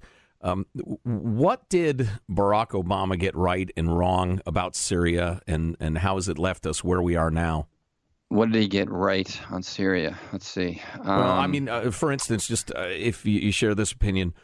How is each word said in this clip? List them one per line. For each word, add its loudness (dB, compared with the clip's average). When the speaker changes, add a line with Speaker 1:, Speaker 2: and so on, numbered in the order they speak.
Speaker 1:
Um, -4
w-, -8
what 0
did 2
Barack 2
Obama 0
get 0
right 0
and 2
wrong 2
about -2
Syria, 0
and, 0
and 0
how 2
has -2
it -2
left -2
us -4
where 2
we 2
are 2
now? 0
Speaker 2:
What 2
did 4
he 2
get 2
right 0
on -6
Syria? 0
Let's -10
see. -4
Speaker 1:
Well, 2
I 2
Speaker 2:
Um, 0
Speaker 1:
mean, -2
uh, -2
for 0
instance, -2
just, -4
uh, -6
if -4
you, 4
you 2
share 2
this 0
opinion, 0